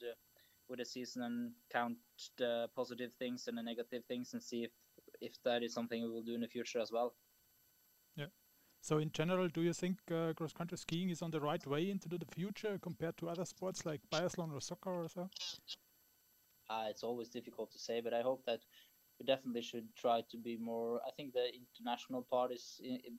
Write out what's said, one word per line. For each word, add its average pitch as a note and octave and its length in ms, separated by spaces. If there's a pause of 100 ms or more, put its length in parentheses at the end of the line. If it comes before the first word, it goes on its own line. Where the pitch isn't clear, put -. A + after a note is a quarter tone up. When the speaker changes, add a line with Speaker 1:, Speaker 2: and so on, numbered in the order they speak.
Speaker 1:
the, A#2+ 120 (560)
with B2 120
the A#2+ 40
season B2 380
and A#2+ 300 (180)
count A#2+ 260 (420)
the A#2 360
positive A#2+ 460
things B2 260
and A#2 100
the A#2 60
negative A#2 460
things B2 240
and A#2 100
see A#2 220
if, - 80 (480)
if A#2 140 (100)
that A#2+ 180
is A#2 100
something A#2 300
we A#2 80
will A2+ 140
do A#2 100
in A#2 60
the A2+ 80
future A#2+ 320
as G#2+ 100
well. A#2 240 (1040)
Speaker 2:
Yeah. D3 100 (540)
So D#3 180
in D3+ 140
general, F3+ 360
do D#3+ 120
you E3+ 120
think, F3+ 260 (120)
uh, E3 220
cross-country E3 460
skiing F3 320
is E3 120
on E3 80
the D#3+ 80
right D3+ 280
way D#3 240
into G3 180
the, F3 100
the E3 80
future G3+ 560
compared E3 360
to E3 100
other E3+ 160
sports - 420
like D3+ 140 (100)
biathlon E3 420
or C3+ 80
soccer - 300
or F3 180
so? F3+ 200 (1400)
Speaker 1:
Uh, A2 220
it's - 140
always A#2 240
difficult A2+ 420
to - 80
say, A#2 220
but A#2 120
I A#2 100
hope C3 240
that A2+ 140 (600)
we A#2+ 40
definitely B2+ 380
should A#2 320
try A#2 380
to A#2 40
be A#2 200
more, A#2 500
I B2+ 100
think C#3+ 160
the B2 220
international A#2+ 760
part B2+ 220
is, - 340
i-, B2 340